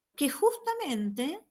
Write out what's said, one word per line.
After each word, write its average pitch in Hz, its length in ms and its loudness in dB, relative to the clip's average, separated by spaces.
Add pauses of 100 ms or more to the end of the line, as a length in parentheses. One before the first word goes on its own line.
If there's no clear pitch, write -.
(160)
que 285 140 2
justamente, 339 1080 0 (120)